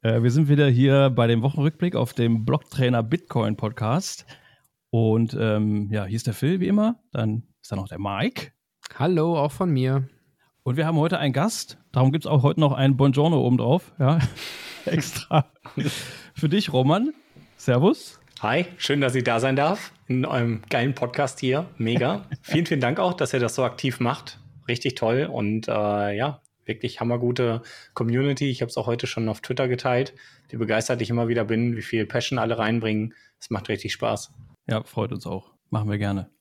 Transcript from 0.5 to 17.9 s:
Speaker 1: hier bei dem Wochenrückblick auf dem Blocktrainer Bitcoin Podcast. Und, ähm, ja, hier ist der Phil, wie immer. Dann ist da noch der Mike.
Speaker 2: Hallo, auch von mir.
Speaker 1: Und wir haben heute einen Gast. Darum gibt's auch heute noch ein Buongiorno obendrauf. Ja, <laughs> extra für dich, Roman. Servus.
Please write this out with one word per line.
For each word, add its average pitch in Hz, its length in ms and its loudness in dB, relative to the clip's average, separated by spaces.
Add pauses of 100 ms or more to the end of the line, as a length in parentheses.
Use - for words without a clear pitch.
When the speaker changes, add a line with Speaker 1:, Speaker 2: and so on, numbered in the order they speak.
Speaker 1:
hier 135 440 6
bei 120 160 2
dem 117 160 2
Wochenrückblick 151 520 0
auf 117 200 -2
dem 117 320 2
Blocktrainer 123 560 0
Bitcoin 107 560 -2
Podcast. 110 680 -4 (640)
Und, 113 500 2
ähm, 107 520 0
ja, 104 160 -2
hier 104 100 -6
ist 117 100 -4
der 113 60 -2
Phil, 170 280 -2
wie 180 80 0
immer. 214 340 0 (100)
Dann 110 300 -2 (180)
ist - 100 -16
da 104 60 -4
noch 95 100 -6
der 85 120 -12
Mike. 101 540 -4 (460)
Speaker 2:
Hallo, 165 400 2
auch 143 140 0
von 185 180 -2
mir. 131 380 2 (540)
Speaker 1:
Und 131 160 -2
wir 156 80 0
haben 165 100 2
heute 165 220 2
einen 139 160 0
Gast. 175 420 -2 (160)
Darum 131 200 4
gibt's 160 140 -4
auch 143 160 4
heute 143 160 2
noch 147 140 4
ein 135 240 4
Buongiorno 139 420 4
obendrauf. 123 600 2
Ja, 151 220 4 (340)
<laughs> - 320 -12
extra - 680 0 (800)
für 156 140 -2
dich, 170 240 0
Roman. 160 400 2 (460)
Servus. 135 600 2 (220)